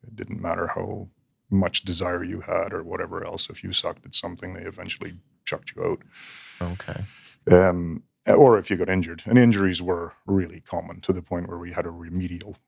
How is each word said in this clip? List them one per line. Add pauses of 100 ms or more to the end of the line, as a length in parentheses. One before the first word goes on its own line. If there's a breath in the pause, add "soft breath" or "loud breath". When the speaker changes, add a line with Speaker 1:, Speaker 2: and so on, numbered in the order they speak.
Speaker 1:
It
didn't
matter
how (440)
much
desire
you
had
or
whatever
else.
If
you
sucked
at
something,
they
eventually (300)
chucked
you
out. (600 loud breath)
Speaker 2:
Okay. (440 loud breath)
Speaker 1:
Um, (240)
or
if
you
got
injured.
And
injuries
were (120)
really
common
to
the
point
where
we
had
a
remedial (100)